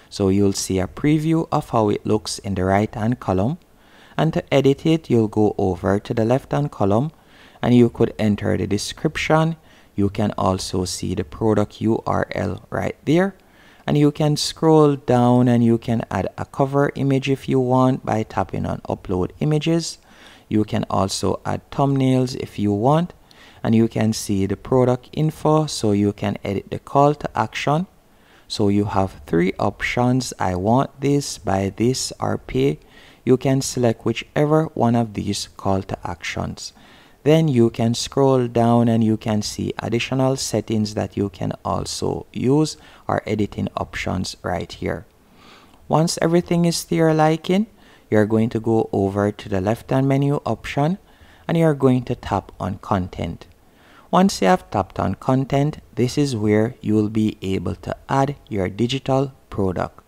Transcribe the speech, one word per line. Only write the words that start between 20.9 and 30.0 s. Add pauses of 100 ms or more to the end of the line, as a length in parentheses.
add
thumbnails
if
you
want. (500)
And
you
can
see
the
product
info,
so
you
can
edit
the
call
to
action. (600)
So
you
have
three
options,